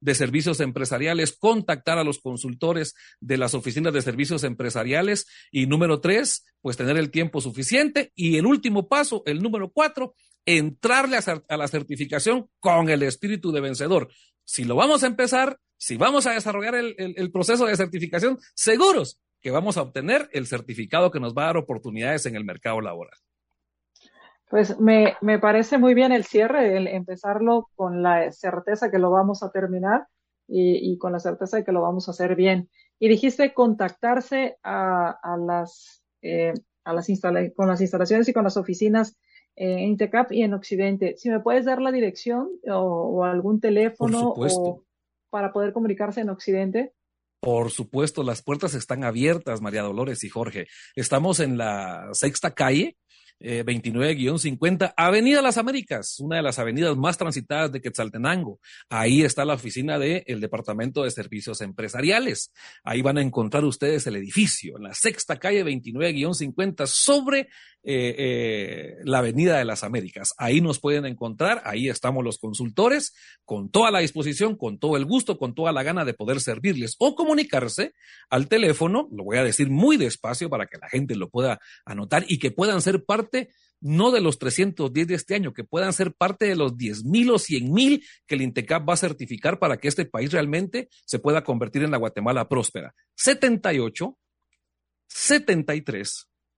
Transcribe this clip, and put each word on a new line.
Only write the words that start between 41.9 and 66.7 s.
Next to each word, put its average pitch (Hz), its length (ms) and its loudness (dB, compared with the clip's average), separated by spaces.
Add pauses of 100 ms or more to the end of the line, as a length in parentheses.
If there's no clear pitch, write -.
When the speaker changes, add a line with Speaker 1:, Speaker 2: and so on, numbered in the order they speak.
Speaker 2:
dirección 247 580 -2 (200)
o, 185 500 -2
o 180 60 2
algún 185 360 2
teléfono 226 760 2
Speaker 1:
Por - 140 0
supuesto. 185 120 2
Speaker 2:
o 180 260 -4 (440)
para 202 220 -2
poder 202 200 0
comunicarse 208 480 -2
en 220 80 -2
Occidente. 196 640 -2 (480)
Speaker 1:
Por 117 300 0
supuesto, 139 520 -4
las 120 200 -4
puertas 147 320 -4
están 131 280 -6
abiertas, 123 600 -2
María 104 200 -4
Dolores 110 420 -6
y 101 40 -10
Jorge. 104 380 -8 (280)
Estamos 147 460 0
en 135 160 0
la 98 560 -6
sexta 147 420 -2
calle, 147 440 0 (420)
eh, 117 220 -6
veintinueve 120 520 -2
guion 139 240 -2
cincuenta, 160 560 0
Avenida 220 460 4
Las 254 160 2
Américas, 226 640 -4
una 151 160 -4
de 160 60 0
las 135 160 -2
avenidas 135 400 0
más 170 180 0
transitadas 147 560 -2
de 131 80 -6
Quetzaltenango. 120 800 -4 (300)
Ahí 120 320 4
está 143 240 2
la 151 80 0
oficina 131 440 -6
de 160 280 -2
el 117 140 -6
Departamento 110 640 -4
de 127 80 -2
Servicios 107 520 -10
Empresariales. 117 920 -4 (320)
Ahí 117 160 -2
van 139 160 2
a 147 60 2
encontrar 127 420 0
ustedes 143 420 0
el 110 100 -6
edificio, 101 600 -2
en 104 60 -14
la 101 120 -14
sexta - 440 -4
calle, 202 240 0
veintinueve 135 500 -2
guion 151 220 -2
cincuenta, 156 520 -4